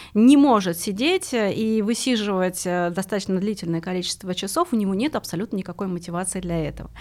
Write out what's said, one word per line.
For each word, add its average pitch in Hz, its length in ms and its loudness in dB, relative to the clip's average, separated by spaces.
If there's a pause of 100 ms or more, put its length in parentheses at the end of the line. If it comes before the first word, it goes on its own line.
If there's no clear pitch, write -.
(120)
не 247 240 8
может 208 420 4
сидеть 277 540 -2
и 220 480 0
высиживать, 202 840 0
э, 175 240 0
достаточно 190 500 -2
длительное 175 400 -4
количество 180 540 -6
часов, 208 380 -2
у 240 40 0
него 196 160 0
нет 233 240 -2
абсолютно 196 400 -6
никакой 185 300 -6
мотивации 175 540 -6
для 165 280 -4
этого. - 220 -12 (100)